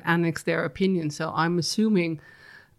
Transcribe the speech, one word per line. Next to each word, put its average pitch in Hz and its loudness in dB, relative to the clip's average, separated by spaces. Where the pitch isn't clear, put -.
annex 165 0
their 165 0
opinion. 170 0
So 160 -6
I'm 170 2
assuming, 170 0